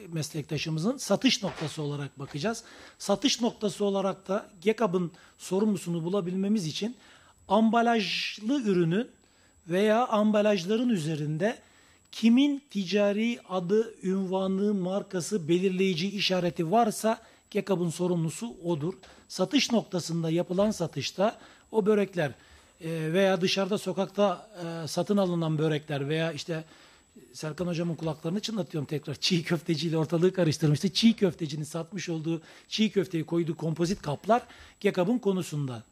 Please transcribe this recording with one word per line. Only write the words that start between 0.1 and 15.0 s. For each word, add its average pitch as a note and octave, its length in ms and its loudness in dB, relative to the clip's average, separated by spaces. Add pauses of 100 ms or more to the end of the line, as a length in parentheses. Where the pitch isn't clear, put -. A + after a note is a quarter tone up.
meslektaşımızın D#3+ 840 -4
satış - 460 2
noktası D#3+ 400 -6
olarak C#3+ 360 -6
bakacağız. D3 460 -6 (340)
Satış G3+ 420 0
noktası G#3 440 -2
olarak G3 440 -2
da G3 200 -2 (140)
gekap'ın F#3+ 500 2 (260)
sorumlusunu F3+ 640 0
bulabilmemiz F#3+ 640 0
için G#3 300 -4 (520)
ambalajlı A3+ 1120 2
ürünün F#3 460 2 (600)
veya G#3+ 380 2
ambalajların G#3+ 840 2
üzerinde D#3 680 -2 (540)
kimin C4+ 580 4
ticari G3+ 800 0
adı, F#3+ 540 0
ünvanı, F#3+ 720 0
markası, F#3 760 -4